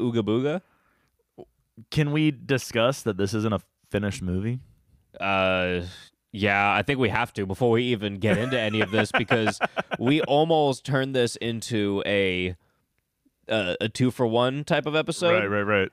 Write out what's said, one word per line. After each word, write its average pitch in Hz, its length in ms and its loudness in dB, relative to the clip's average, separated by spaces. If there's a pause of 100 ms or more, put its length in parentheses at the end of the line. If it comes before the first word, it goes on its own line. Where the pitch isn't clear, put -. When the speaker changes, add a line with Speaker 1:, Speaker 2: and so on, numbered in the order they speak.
Speaker 1:
Ooga 117 200 0
Booga. 131 380 0 (1300)
Speaker 2:
Can 147 200 0
we 156 200 2
discuss 120 720 0
that 104 140 -2
this 98 160 0
isn't 110 200 0
a 92 60 0 (300)
finished 101 320 -2
movie? 95 380 -2 (600)
Speaker 1:
Uh, 92 640 0 (500)
yeah, 101 420 2
I 107 80 2
think 135 180 -2
we 117 100 2
have 117 240 -2
to 101 120 -4
before 113 260 0
we 120 140 2
even 104 340 -2
get 104 180 2
into 127 220 -2
any 107 220 0
of 98 100 -2
this 107 200 0
Speaker 2:
<laughs> 262 60 0
Speaker 1:
because 110 420 0 (380)
we 139 240 2
almost 147 640 2
turned 135 300 -2
this 120 220 2
into 107 680 -2
a, 90 500 0 (920)
uh, 98 320 -2
a 110 100 -2
two-for-one 127 760 0
type 147 200 0
of 151 100 -2
episode. 135 440 0
Speaker 2:
Right, 101 100 0
right, 104 140 0
right. 101 280 2